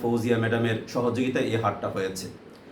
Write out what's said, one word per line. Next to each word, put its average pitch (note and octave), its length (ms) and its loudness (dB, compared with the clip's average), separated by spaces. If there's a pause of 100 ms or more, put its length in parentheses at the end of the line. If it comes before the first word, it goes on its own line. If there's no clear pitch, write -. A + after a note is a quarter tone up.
ফৌজিয়া A#2 360 2
ম্যাডামের A2+ 500 2
সহযোগিতায় B2+ 560 2
এই A2+ 120 0
হাটটা G#2+ 320 0
হয়েছে। F#2+ 380 -4 (460)